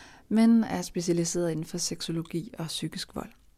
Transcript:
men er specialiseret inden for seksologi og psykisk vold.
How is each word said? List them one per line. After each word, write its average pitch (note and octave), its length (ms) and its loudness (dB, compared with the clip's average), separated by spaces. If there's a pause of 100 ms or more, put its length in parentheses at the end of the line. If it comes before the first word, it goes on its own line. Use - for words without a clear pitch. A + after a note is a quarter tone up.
(300)
men A3+ 340 8
er F3+ 180 -4
specialiseret E3+ 680 0
inden D#3+ 140 -4
for - 120 -8
seksologi E3 800 -4
og E3 80 -6
psykisk - 500 -8
vold. - 140 -8 (280)